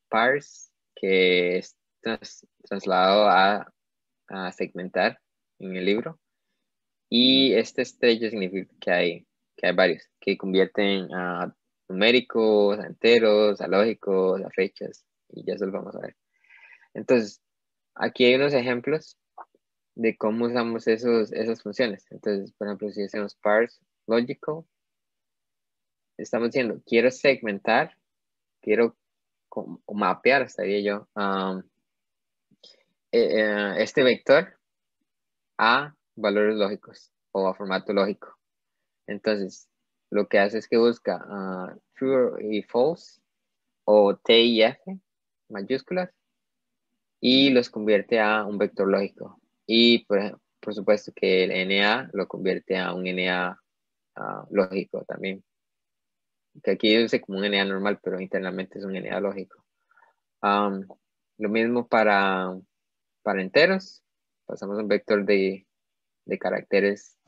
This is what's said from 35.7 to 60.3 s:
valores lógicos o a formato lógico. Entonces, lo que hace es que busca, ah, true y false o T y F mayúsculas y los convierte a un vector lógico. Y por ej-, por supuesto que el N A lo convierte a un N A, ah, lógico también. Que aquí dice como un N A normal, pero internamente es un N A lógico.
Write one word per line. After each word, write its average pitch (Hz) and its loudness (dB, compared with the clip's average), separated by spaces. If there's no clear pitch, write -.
valores 104 0
lógicos 104 -6
o 95 -2
a 92 -2
formato 95 -6
lógico. 101 -4
Entonces, 101 -6
lo 101 0
que 104 2
hace 104 0
es 104 -8
que 120 0
busca, 113 0
ah, 92 -10
true 131 0
y 107 -4
false - -4
o 104 6
T 117 4
y 117 4
F 185 0
mayúsculas 131 -6
y 131 4
los 123 2
convierte 107 0
a 107 2
un 101 -8
vector 98 -2
lógico. - -4
Y 117 4
por 101 0
ej-, 104 -4
por 104 -10
supuesto 104 0
que 92 2
el 95 -2
N 95 0
A 117 0
lo 95 -4
convierte 92 -4
a 90 -4
un 92 -6
N 92 -2
A, 90 -4
ah, 52 -10
lógico 95 -2
también. 95 -10
Que 101 -2
aquí 107 2
dice 117 0
como 95 -8
un 101 -2
N 101 0
A 98 -2
normal, 98 -4
pero 92 -6
internamente 92 -8
es 98 -12
un 95 -8
N 104 -10
A 95 -4
lógico. 98 -8